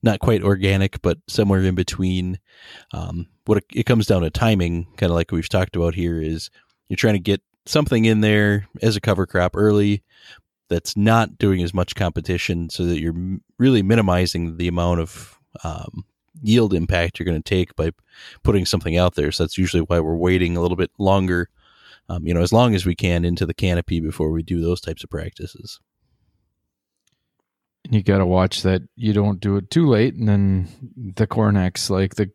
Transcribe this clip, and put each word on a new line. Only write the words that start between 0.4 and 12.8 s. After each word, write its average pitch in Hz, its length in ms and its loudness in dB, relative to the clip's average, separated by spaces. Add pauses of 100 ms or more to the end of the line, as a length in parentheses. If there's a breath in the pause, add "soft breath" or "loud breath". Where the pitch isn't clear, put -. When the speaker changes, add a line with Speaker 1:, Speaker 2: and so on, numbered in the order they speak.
Speaker 1:
organic, 98 600 0
but 85 160 0 (100)
somewhere 98 340 2
in 92 120 2
between, 92 640 -2 (540 loud breath)
um, 85 340 -8 (200)
what 104 120 2
it, - 140 -4
it 113 140 -4
comes 117 200 2
down 92 160 2
to 78 80 0
timing, 87 560 0 (100)
kinda 87 180 0
like 85 180 -2
we've 82 160 -4
talked 92 280 -2
about 85 180 0
here, 85 260 -4
is 80 300 -6 (380 soft breath)
you're 95 80 -6
trying 110 180 2
to 98 60 0
get 98 200 -2 (260)
something 127 380 2
in 110 160 4
there 104 480 2 (140)
as 110 140 2
a 101 40 -4
cover 95 260 0
crop 90 300 0
early 104 460 2 (680 loud breath)
that's - 280 -4
not 110 420 2
doing 95 240 2
as 85 100 -4
much 90 220 -2
competition 85 760 -4
so - 160 -6